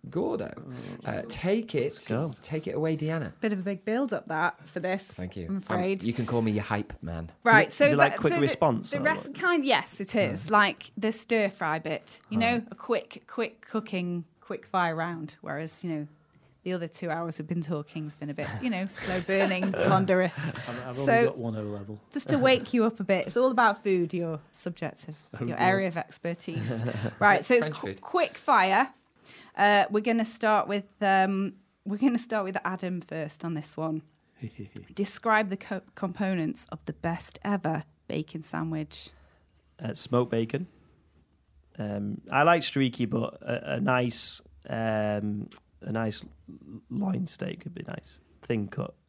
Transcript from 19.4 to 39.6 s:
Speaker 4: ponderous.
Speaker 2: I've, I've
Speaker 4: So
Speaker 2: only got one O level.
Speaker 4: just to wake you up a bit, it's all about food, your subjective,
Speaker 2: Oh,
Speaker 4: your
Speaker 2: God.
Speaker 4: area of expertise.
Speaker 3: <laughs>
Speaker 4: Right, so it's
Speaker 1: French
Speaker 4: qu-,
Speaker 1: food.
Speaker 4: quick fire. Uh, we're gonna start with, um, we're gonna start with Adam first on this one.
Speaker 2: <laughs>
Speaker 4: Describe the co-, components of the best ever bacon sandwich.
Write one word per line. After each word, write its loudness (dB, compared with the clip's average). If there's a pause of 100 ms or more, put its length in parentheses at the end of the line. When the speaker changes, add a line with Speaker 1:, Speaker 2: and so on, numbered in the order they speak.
Speaker 4:
ponderous. 2 (180)
Speaker 2:
I've, -8
I've -6
Speaker 4:
So 4
Speaker 2:
only 8
got 0
one -4
O -4
level. -8 (120)
Speaker 4:
just -6
to 4
wake 4
you 6
up 0
a -2
bit, 2
it's -2
all 6
about 4
food, 2
your -4 (120)
subjective, -8 (240)
Speaker 2:
Oh, -2
Speaker 4:
your -4
Speaker 2:
God. 2
Speaker 4:
area 4
of -6
expertise. -6
Speaker 3:
<laughs> -4
Speaker 4:
Right, 8
so 4
it's 6
Speaker 1:
French -2
Speaker 4:
qu-, -8
Speaker 1:
food. -8
Speaker 4:
quick 0
fire. 4 (680)
Uh, 8
we're 2
gonna 2
start 2
with, -2 (160)
um, 2 (320)
we're -4
gonna 4
start -2
with -4
Adam -2
first -8
on -4
this -8
one. -4 (400)
Speaker 2:
<laughs> -14
Speaker 4:
Describe 0
the -4
co-, -8 (140)
components -2
of -10
the -8
best -6
ever 0 (240)
bacon -6
sandwich. -6 (720)